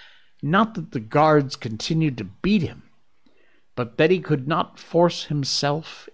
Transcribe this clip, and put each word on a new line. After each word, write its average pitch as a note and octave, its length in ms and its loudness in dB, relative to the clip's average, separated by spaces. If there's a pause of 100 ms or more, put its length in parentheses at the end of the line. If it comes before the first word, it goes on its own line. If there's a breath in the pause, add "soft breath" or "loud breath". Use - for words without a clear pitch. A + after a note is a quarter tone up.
(400 loud breath)
not G3+ 360 0
that D#3+ 160 -10
the C3 80 -6
guards D3 560 2
continued C#3 600 -2
to G#2+ 80 -8
beat F3 380 0
him, B2 220 -8 (880)
but A#2+ 240 -6
that D#3 120 4
he F#3 80 4
could C#3+ 300 -4
not E3+ 300 -4
force E3+ 460 0
himself D3 880 -4